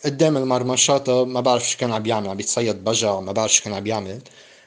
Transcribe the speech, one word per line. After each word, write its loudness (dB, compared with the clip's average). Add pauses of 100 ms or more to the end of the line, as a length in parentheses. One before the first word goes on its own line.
قدام 2
المرمى 0
شاطة، 4
ما -2
بعرف 2
شو -6
كان -2
عم -2
يعمل، -2
عم -6
يتصيد -2
بجع، 0
ما -6
بعرف 0
شو 2
كان -6
عم -6
يعمل، -6 (480)